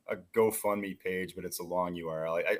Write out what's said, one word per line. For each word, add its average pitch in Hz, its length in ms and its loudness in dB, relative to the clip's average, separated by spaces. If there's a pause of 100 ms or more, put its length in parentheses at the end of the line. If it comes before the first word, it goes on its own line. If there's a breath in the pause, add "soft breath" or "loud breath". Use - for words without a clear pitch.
a 110 80 -2 (180)
GoFundMe 104 640 2
page, 92 380 -2
but 90 80 -8
it's 87 160 -6
a 90 40 -6
long 87 320 0
U 85 120 -6
R 80 180 -2
L. 82 100 0
I, 87 40 2
I, 85 200 2